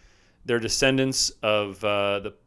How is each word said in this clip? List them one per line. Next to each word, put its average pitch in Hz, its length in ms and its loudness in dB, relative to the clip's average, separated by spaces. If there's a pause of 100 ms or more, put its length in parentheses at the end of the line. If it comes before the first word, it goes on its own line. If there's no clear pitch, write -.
(460)
They're 120 140 2
descendants 135 680 0 (140)
of, 104 420 0
uh, 101 360 0
the, 98 140 -10 (120)